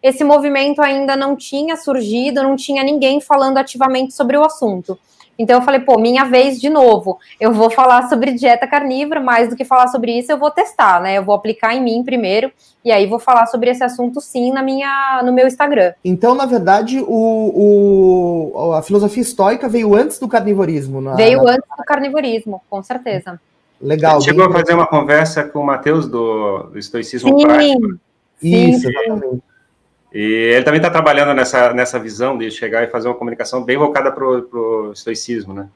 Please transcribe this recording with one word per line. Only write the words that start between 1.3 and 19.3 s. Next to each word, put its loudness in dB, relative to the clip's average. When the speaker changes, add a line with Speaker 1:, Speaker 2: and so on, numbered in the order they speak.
Speaker 1:
tinha -6
surgido, -4
não 0
tinha -4
ninguém 0
falando 0
ativamente -2
sobre -2
o 4
assunto. -4
Então 4
eu 2
falei, 0
"Pô, 2
minha 2
vez 2
de -2
novo, 2
eu 2
vou 4
falar 4
sobre 0
dieta 2
carnívora, -4
mais 2
do -8
que -8
falar 4
sobre -4
isso, -4
eu 0
vou 0
testar, 2
né? -2
Eu -2
vou 2
aplicar -4
em -2
mim -2
primeiro, -2
e 0
aí 4
vou -4
falar 4
sobre -2
esse -2
assunto -4
sim -4
na -2
minha, -4
no 0
meu 4
Instagram." 0
Speaker 2:
Então, 2
na 0
verdade, 0
o, 2
o, -2
a 0
filosofia 0
estoica -2